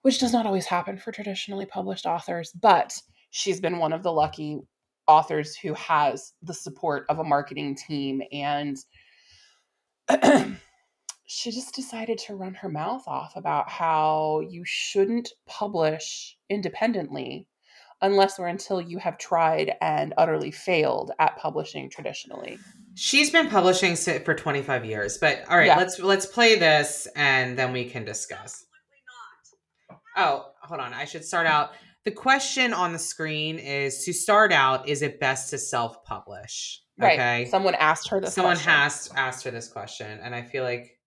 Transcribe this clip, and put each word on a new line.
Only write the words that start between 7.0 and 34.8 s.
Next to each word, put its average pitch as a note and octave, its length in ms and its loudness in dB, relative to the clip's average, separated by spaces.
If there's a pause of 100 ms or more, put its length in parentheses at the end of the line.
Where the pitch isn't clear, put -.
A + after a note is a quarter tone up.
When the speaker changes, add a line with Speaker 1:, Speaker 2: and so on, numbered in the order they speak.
Speaker 1:
of D3+ 100 0
a D#3+ 60 -4
marketing C#3+ 500 -2
team, C#3 460 -6 (100)
and C#3+ 460 -4 (1300)
<clears throat> C4+ 500 4 (680)
she - 240 -8
just B3+ 240 -12
decided A3+ 440 -6
to G#3 160 -12
run F#3+ 180 -10
her - 160 -10
mouth E3+ 360 -4
off C3+ 300 -8
about D3 340 -2
how D#3 800 0
you F3 160 -14
shouldn't A3+ 640 0 (180)
publish D#3+ 920 -4 (120)
independently F3+ 1000 -4 (560)
unless G3 360 4
or F3+ 80 -4
until F#3 340 -4
you E3+ 160 -10
have F3 220 -4
tried D#3+ 600 2
and D3+ 380 0
utterly D#3 320 2
failed D3+ 720 0
at - 180 2
publishing D3+ 500 -8
traditionally. - 680 -12 (380)
Speaker 2:
She's C#4+ 340 2
been E4 180 4
publishing F#3 480 4
si-, D#3+ 240 -2
for D#3+ 140 -2
twenty-five C#3 520 -2
years, G#2+ 340 -4
but D3+ 280 2
all - 100 2
right, D#3+ 100 8
Speaker 1:
Yeah. D3+ 100 10
Speaker 2:
let's, F3+ 220 2
let's F#3+ 260 4
play A3+ 320 6
this D#3 580 2
and C3 440 2
then B2+ 120 0
we B2+ 140 -4
can A#2+ 180 -10
discuss. - 600 -12 (1500)
Oh, C#3+ 300 0 (160)
hold D3+ 180 -10
on. B2 140 -8
I C#3 100 -8
should D#3 180 -14
start E3+ 220 0
out. D3+ 280 2 (300)
The G#3+ 80 -2
question C4 600 2
on F3 180 0
the E3+ 80 -6
screen D#3 600 -6
is, C#3 460 -4
to F3 80 -4
start G#3 380 4
out, C3 380 4